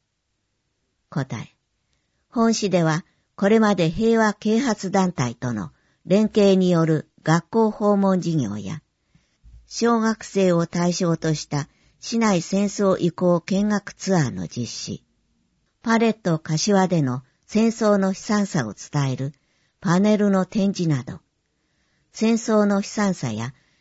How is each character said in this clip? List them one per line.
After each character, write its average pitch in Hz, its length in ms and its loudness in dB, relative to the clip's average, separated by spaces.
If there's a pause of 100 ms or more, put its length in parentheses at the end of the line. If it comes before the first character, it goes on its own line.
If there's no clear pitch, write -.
(1080)
答 - 280 -6
え、 - 200 -16 (720)
本 226 260 2
市 208 160 -2
で 175 120 2
は 160 220 0 (300)
こ 196 140 0
れ 220 100 6
ま 208 160 4
で 165 160 0
平 226 300 2
和 214 140 2
啓 220 260 0
発 220 300 -4
団 185 220 2
体 120 220 -4
と 123 180 -6
の 98 200 -8 (340)
連 208 260 2
携 196 220 4
に 185 160 2
よ 165 160 4
る 156 240 -2 (120)
学 165 260 2
校 220 220 2
訪 208 260 0
問 190 240 2
事 165 160 -2
業 113 220 -2
や、 104 240 -10 (840)
小 233 340 0
学 220 240 -2
生 190 280 2
を 170 140 0
対 175 260 0
象 165 240 0
と 160 180 -2
し - 120 -8
た 147 220 -6 (300)
市 - 200 -6
内 208 240 2
戦 202 240 -2
争 190 320 0
遺 170 120 0
構 175 300 0
見 202 280 -2
学 208 240 -6
ツ 190 240 -2
ア 151 100 2
ー 117 40 -6
の 92 180 -8
実 120 180 -8
施、 - 380 -12 (760)
パ 226 160 0
レ 226 120 4
ッ - 20 0
ト 170 260 -2
柏 185 500 0
で 175 140 0
の 131 200 -2 (240)
戦 226 220 0
争 214 280 2
の 190 120 0
悲 190 60 -2
惨 208 320 -2
さ 143 200 -2
を 101 80 -10
伝 139 380 -4
え 127 40 -4
る 139 180 -8 (460)
パ 180 200 2
ネ 214 160 4
ル 202 140 2
の 190 160 0
展 196 280 -2
示 175 140 -2
な 135 140 0
ど、 - 180 -14 (920)
戦 220 220 0
争 220 300 2
の 202 120 0
悲 196 60 0
惨 202 320 -2
さ 120 180 -6
や 117 200 -8 (280)